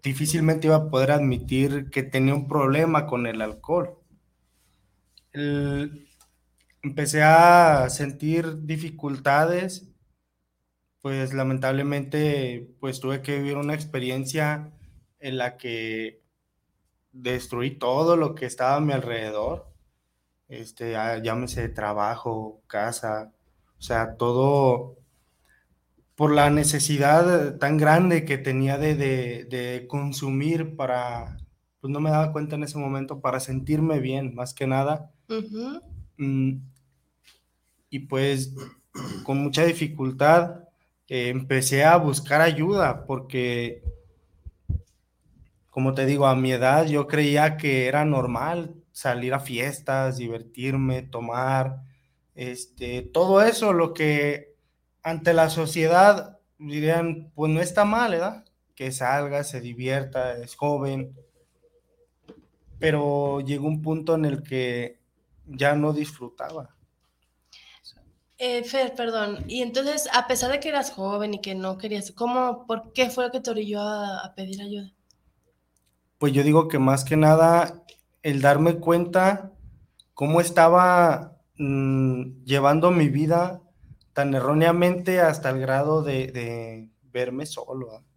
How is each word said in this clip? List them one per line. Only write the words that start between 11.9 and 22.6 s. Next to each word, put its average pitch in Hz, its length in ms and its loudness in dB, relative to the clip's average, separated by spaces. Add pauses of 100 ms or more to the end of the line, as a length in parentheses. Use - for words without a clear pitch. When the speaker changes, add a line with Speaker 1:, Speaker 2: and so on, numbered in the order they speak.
Speaker 1:
pues, 131 200 -8
tuve 135 220 -4
que 143 160 -6
vivir 143 200 -4
una 147 160 -4
experiencia 147 1000 -6 (480)
en 131 180 -10
la 123 200 -4
que 113 640 -8 (880)
destruí 127 680 -6
todo 151 400 2
lo 156 180 -2
que 131 100 -8
estaba 127 300 0
a 147 60 0
mi 147 120 0
alrededor, 113 760 -4 (840)
este, 117 480 -10
ah, 113 200 -4
llámese 117 520 -6
trabajo, 110 1000 -6